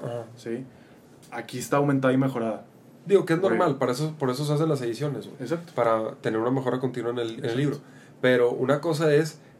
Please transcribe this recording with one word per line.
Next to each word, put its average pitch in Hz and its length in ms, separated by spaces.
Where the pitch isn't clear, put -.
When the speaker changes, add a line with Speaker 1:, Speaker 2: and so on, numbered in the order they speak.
Speaker 1:
Ajá. 120 220
Speaker 2:
¿sí? 120 260
Aquí 123 260
está 135 200
aumentada 135 360
y 131 40
mejorada. 120 480
Speaker 1:
Digo 185 200
que 165 80
es 165 60
Speaker 2:
Güey. 196 120
Speaker 1:
normal, 175 260
para 160 160
eso, 156 240
por 131 120
eso 139 160
se 147 80
hacen 160 160
las 135 120
ediciones, 117 460
güey. - 140
Speaker 2:
Exacto. 160 340
Speaker 1:
Para 113 360
tener 110 180
una 120 120
mejora 127 280
continua 120 320
en 123 80
el, 117 100
en 113 40
el 113 60
Speaker 2:
Exacto. 120 200
Speaker 1:
libro. 139 180
Pero 123 300
una 135 280
cosa 156 340
es, 156 260